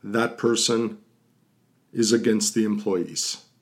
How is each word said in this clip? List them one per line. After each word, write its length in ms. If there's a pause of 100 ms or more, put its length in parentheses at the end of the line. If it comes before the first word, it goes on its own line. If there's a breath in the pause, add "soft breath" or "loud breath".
that 360
person 600 (920)
is 220
against 400
the 100
employees. 720 (240)